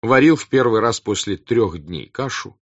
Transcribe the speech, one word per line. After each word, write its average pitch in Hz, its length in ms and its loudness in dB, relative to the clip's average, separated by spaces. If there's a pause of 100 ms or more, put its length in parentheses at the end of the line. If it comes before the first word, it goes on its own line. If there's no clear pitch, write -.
варил 135 340 4
в - 120 -10
первый 120 340 2
раз 113 180 -2
после 98 380 -6
трёх 107 420 -2
дней 76 280 -12
кашу - 500 -10 (100)